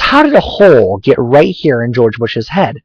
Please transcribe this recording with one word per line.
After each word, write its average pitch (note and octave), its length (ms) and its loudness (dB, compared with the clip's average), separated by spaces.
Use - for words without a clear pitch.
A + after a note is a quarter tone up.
How C#4+ 220 0
did D4+ 120 0
a A3 60 4
hole A#2 580 2
get C3+ 200 0
right C#3+ 360 2
here C3 280 -2
in A#2 100 -4
George A#2 260 0
Bush's A#2 300 -6
head? E3 360 -4